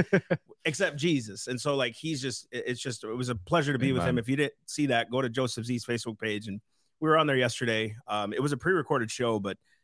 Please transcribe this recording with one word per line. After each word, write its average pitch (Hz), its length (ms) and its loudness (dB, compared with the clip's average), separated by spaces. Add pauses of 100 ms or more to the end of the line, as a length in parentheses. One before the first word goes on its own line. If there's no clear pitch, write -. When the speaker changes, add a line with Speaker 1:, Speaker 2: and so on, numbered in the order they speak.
(300)
Speaker 1:
<laughs> - 360 -6
Speaker 2:
except 160 320 0
Jesus." 127 500 -2
And 127 120 -4
so, 147 160 -2
like, 123 200 0
he's 156 260 -6
just, 127 300 -6
it, 123 160 -6
it's 123 140 -4
just, 127 240 -6
it 110 80 -6
was 123 160 -2
a 120 60 0
pleasure 147 380 2
to 127 60 2
be 135 140 2
with 123 80 2
Speaker 1:
Amen. 85 140 2
Speaker 2:
him. - 40 2
If 113 100 -4
you 135 80 2
didn't 143 160 2 (120)
see 147 220 -2
that, 117 240 4
go 127 100 2
to 127 80 0
Joseph 117 360 -2
Z's 120 200 -2
Facebook 117 340 -4
page, 107 280 -4
and 101 120 -6 (400)
we 156 100 0
were 156 80 8
on 156 100 6
there 135 100 4
yesterday. 110 580 2 (120)
Um, 104 260 -2
it 127 80 0
was 143 120 2
a 135 40 -4
pre-recorded 143 540 0
show, 117 280 0
but 98 180 -4 (260)